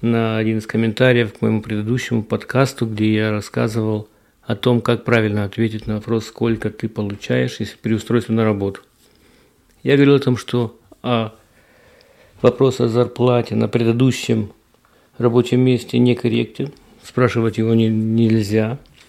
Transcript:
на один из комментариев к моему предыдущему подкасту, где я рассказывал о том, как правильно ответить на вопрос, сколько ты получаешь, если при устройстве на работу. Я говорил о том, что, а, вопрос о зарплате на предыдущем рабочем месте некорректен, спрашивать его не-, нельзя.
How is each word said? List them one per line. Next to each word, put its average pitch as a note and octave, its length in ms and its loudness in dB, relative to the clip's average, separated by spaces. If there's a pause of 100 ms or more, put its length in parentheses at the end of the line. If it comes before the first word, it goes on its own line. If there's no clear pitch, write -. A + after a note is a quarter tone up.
на A2+ 340 0
один A2 220 0
из G#2+ 100 -8
комментариев A2+ 640 2
к - 100 -10
моему A2 200 0
предыдущему A2 640 -4
подкасту, B2 600 -2
где A2 280 0
я G#2+ 180 0
рассказывал G#2+ 760 -4 (320)
о - 160 -6
том, A#2+ 240 2
как A#2 240 -2
правильно G#2+ 400 2
ответить G#2+ 420 -4
на G#2+ 80 -4
вопрос, A2 300 -4
сколько A2+ 460 -4
ты A2 180 -8
получаешь, A#2+ 720 -4
если - 200 -10
при A2+ 120 -2
устройстве A2 420 0
на A2+ 80 2
работу. G2 380 -2 (1000)
Я C3+ 140 2
говорил C#3 200 6
о C3+ 40 4
том, B2+ 160 0
что, A#2 420 -4 (260)
а, A2+ 300 -2 (1080)
вопрос B2+ 400 2
о A#2 80 0
зарплате A#2+ 680 0
на A2 140 0
предыдущем A#2 840 0 (680)
рабочем A#2+ 440 2
месте B2+ 380 0
некорректен, A#2+ 720 0 (280)
спрашивать A2+ 560 0
его A2+ 160 2
не-, A2+ 140 4
нельзя. A2 920 0 (320)